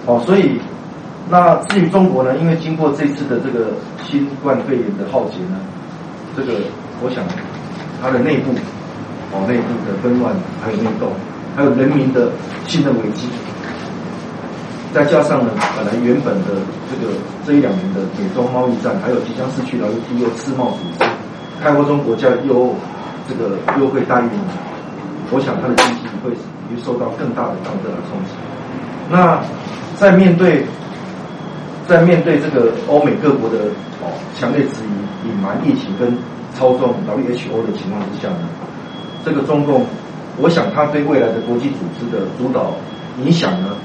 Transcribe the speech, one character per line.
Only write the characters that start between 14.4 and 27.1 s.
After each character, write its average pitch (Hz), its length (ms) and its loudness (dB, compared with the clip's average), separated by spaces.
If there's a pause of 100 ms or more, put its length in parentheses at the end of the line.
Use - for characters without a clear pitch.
再 123 140 4
加 - 160 6
上 131 200 4
呢， 110 100 2 (220)
本 101 120 -2
来 101 60 0 (120)
原 127 160 4
本 104 140 0 (100)
的 98 160 -2 (320)
这 131 80 -6
个 107 140 -2 (320)
这 147 80 4
一 139 60 8
两 127 120 2
年 95 220 -2
的 98 60 -2 (200)
美 98 140 -2
中 123 180 2
贸 127 160 2
易 117 160 2
战， 113 160 0
还 117 80 -2
有 123 120 2
即 - 120 -6
将 127 200 -4
失 127 120 -2
去 123 140 -4
W 104 100 -2
T 117 340 -2
O 117 140 2
世 135 160 -6
贸 120 240 -2
组 90 80 -8 (140)
织、 - 60 2 (580)
开 151 100 6
发 143 120 6
中 143 200 2
国 113 100 2
家 127 140 4 (160)
优， 123 300 4 (520)
这 123 80 -8
个 107 220 -2 (240)
优 135 80 4
惠 120 140 0
待 123 180 2
遇 117 160 0
呢， 92 160 -4 (800)
我 127 100 2
想 123 220 -2
它 127 60 -2
的 120 80 0
经 - 100 6 (100)
济 - 60 -8 (200)
会 117 140 -4 (480)
受 131 100 -2
到 120 120 -2 (100)